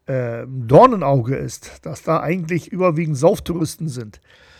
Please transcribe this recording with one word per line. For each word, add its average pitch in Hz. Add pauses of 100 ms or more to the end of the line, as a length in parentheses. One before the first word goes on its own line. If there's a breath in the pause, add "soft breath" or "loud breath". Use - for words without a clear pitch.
äh, 120
ein 127
Dornenauge 139
ist, -
dass 151
da 160
eigentlich 165
überwiegend 170
Sauftouristen 165
sind. 117 (400 soft breath)